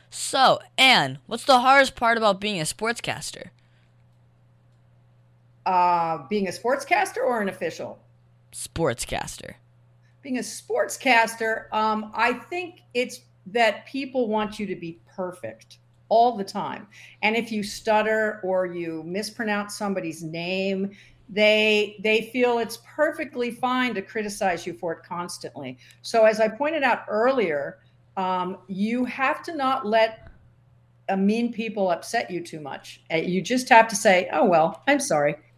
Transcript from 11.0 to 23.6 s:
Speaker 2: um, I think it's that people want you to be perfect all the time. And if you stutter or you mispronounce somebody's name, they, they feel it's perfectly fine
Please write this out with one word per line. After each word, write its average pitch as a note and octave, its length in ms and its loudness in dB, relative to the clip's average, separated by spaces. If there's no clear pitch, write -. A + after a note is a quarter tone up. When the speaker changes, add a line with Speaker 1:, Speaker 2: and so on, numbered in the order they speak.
Speaker 2:
um, G#3+ 420 0
I A#3 200 0
think F4 480 -10
it's B3 280 -4
that G#3+ 400 0
people C4+ 420 -4
want G#3+ 300 -4
you G#3+ 80 -6
to F#3 100 -8
be E3+ 300 -12
perfect - 720 -12
all A#3 280 4
the G3 80 -6
time. - 440 -8
And G#3+ 140 2
if A#3 140 -4
you G#3+ 120 -4
stutter G#3+ 800 0
or F#3 240 0
you E3+ 380 -8
mispronounce G#3 720 -6
somebody's F3+ 440 -4
name, F#3+ 680 -4
they, G#3+ 720 4
they A3 320 0
feel A#3+ 260 2
it's A3+ 260 -6
perfectly D4+ 680 -2
fine B3 440 -2